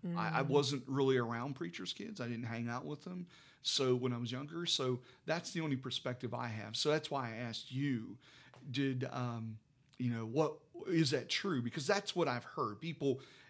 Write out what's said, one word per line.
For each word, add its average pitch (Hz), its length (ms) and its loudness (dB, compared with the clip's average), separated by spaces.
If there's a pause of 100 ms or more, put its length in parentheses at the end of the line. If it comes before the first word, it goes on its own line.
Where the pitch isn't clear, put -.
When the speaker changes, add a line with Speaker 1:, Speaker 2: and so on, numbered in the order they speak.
(160)
Speaker 1:
I, 160 240 2
I 135 40 4
Speaker 2:
Mm. 135 40 0
Speaker 1:
wasn't 139 400 4
really 135 300 4
around 120 380 0
preachers' 175 380 -6
kids. 202 280 -8
I 117 60 -4
didn't 117 180 -4
hang 117 240 -4
out 123 160 -4
with 147 200 -8
them. 180 200 -8 (380)
So 127 320 6
when 123 180 2
I 120 40 0
was 117 140 -4
younger, 151 340 -6
so 127 340 2 (260)
that's 170 260 -2
the 170 100 -2
only 151 140 0
perspective 127 580 -4
I 120 140 -4
have. 110 300 -6
So 147 140 2
that's 156 200 0
why 127 200 -2
I 110 60 -8
asked 117 340 -6
you, 127 460 0 (540)
did, 135 400 0
um, 117 460 -4 (400)
you 123 140 0
know, 113 140 -2
what, 143 280 2 (340)
is 165 240 6
that 131 160 2
true? 160 340 2
Because 123 240 -2
that's 202 300 2
what 165 140 4
I've 120 160 0
heard. 107 340 -4
People 139 400 0 (300)